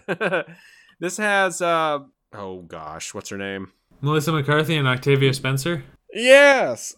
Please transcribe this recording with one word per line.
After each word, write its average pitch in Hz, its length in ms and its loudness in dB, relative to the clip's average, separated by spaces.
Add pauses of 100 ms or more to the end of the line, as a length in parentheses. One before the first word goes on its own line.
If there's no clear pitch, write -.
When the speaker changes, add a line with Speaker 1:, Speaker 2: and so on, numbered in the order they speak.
Speaker 1:
<laughs> - 920 -6
this 180 160 -6
has, 196 440 0
uh, 160 400 0 (320)
oh 95 300 -12
gosh, 80 520 -14
what's 101 160 -12
her 101 80 -10
name? 98 340 -8 (280)
Speaker 2:
Melissa 151 320 0
McCarthy 151 440 0
and 143 100 0
Octavia 135 480 2
Spencer? 135 500 -4 (280)
Speaker 1:
Yes. 254 840 4